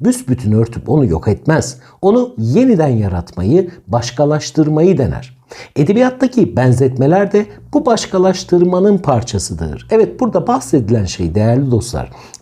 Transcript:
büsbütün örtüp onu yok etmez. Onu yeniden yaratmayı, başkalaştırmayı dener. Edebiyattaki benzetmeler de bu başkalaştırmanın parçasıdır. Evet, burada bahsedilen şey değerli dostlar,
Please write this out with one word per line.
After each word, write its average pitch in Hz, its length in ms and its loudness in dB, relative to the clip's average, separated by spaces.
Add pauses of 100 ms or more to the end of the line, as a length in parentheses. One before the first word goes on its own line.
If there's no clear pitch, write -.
büsbütün 156 500 -2
örtüp 113 380 0
onu 151 160 2
yok 80 220 -2
etmez. - 520 -2 (220)
Onu 247 360 0
yeniden 156 500 2
yaratmayı, 104 840 0 (180)
başkalaştırmayı 151 1120 0
dener. - 440 -4 (340)
Edebiyattaki 240 800 0
benzetmeler 131 760 2
de 208 140 2 (280)
bu 302 120 0
başkalaştırmanın 185 1120 2
parçasıdır. 95 920 -4
Evet, 220 280 2
burada 254 280 -2
bahsedilen 120 580 0
şey 85 300 -4
değerli 120 360 0
dostlar, - 400 -4 (300)